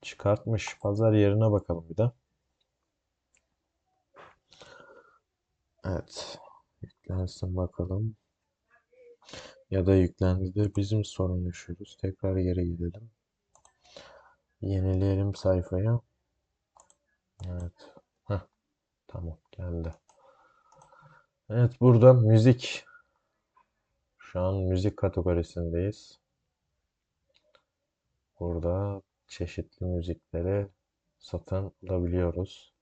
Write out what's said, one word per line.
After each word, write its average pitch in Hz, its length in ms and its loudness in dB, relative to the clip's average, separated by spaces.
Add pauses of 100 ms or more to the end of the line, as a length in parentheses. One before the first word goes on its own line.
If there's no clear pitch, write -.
çıkartmış. - 760 -4
Pazar 107 320 2
yerine 107 380 4
bakalım 85 380 -2
bir 82 80 -12
de. 120 160 0 (3750)
Evet. - 540 -10 (440)
Yüklensin 92 760 -8
bakalım. 92 600 -4 (1500)
Ya 95 160 0
da 98 80 6
yüklendi 92 600 2
de 101 220 0
biz 101 160 -2
mi 104 120 0
sorun 92 400 -4
yaşıyoruz? 87 560 -12
Tekrar 95 360 -4
geri 90 300 0
gidelim. 87 440 -8 (1500)
Yenileyelim 95 760 0
sayfayı. 95 640 0 (1500)
Evet. 90 440 -10 (340)
Heh. 98 160 -4 (680)
Tamam, 85 320 -12 (120)
geldi. 85 440 -8 (1600)
Evet, 120 300 2
burada 123 320 10
müzik. 113 720 6 (1300)
Şu - 220 -8
an 92 160 0
müzik 92 400 -2
kategorisindeyiz. 87 1200 -2 (2250)
Burada 87 640 -4 (240)
çeşitli - 600 -10
müzikleri 90 840 -4 (500)
satın - 540 -8 (160)
alabiliyoruz. 87 920 -4